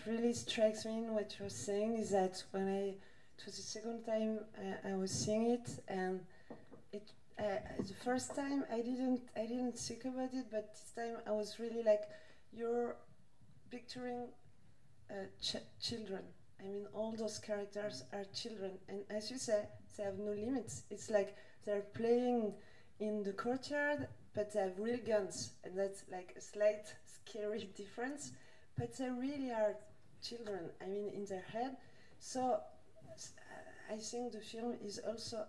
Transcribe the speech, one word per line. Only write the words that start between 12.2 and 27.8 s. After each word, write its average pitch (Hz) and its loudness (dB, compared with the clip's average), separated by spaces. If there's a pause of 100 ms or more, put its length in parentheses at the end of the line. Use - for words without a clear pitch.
you're 240 2 (720)
picturing, 247 -4 (840)
uh, 196 -2 (160)
ch-, - 0 (240)
children. 208 -2 (360)
I 196 -8
mean, 202 -2
all 220 0
those 220 -2
characters 208 -2
are 202 -2 (100)
children, 196 -4 (160)
and 196 -4 (100)
as 214 -2
you 254 -4
say, 208 4 (320)
they 214 -2
have 196 -2
no 208 0
limits. 220 -2
It's - -6
like 208 6 (300)
they're 202 2 (120)
playing 240 6 (480)
in 214 2
the 196 0
courtyard, 277 2 (260)
but 208 0
they 214 4
have 185 2
real 233 2
guns, 208 2 (140)
and 180 -4
that's, 196 0
like, 185 -8
a - -10
slight 208 4
scary 208 -2
<laughs> - -18
difference. 262 -4 (460)